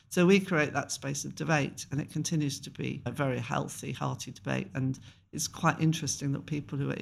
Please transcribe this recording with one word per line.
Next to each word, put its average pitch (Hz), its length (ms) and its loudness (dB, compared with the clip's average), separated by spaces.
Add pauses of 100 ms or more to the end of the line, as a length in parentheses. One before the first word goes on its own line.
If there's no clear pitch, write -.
So 180 160 6
we 196 140 10
create 165 340 2
that - 180 -2
space 143 340 -6
of 139 100 -8
debate, 151 560 0
and 135 80 0
it 151 120 -6
continues 151 500 0
to - 80 -12
be 139 360 -4
a 120 60 -2
very 131 280 0
healthy, 139 520 -4
hearty 135 400 -4
debate. 131 440 -2
And 131 240 0 (340)
it's 151 140 -4
quite - 340 0
interesting 156 520 0
that - 120 -6
people 147 320 -4
who 139 140 -2
are - 100 -2